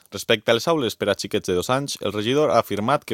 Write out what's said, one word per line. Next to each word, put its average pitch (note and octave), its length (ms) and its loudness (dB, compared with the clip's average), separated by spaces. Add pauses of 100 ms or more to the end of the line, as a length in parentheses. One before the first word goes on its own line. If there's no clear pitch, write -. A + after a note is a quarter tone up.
Respecte G#2+ 400 -2
a A#2 80 6
les A2+ 80 -2
aules D3+ 320 0
per G2+ 160 0
a - 80 2
xiquets G2 300 -4
de - 20 2
dos F2+ 160 0
anys, C#3 320 -2
el G2+ 140 -4
regidor B2+ 340 0
ha A2 140 4
afirmat A2 420 -2
que - 100 -6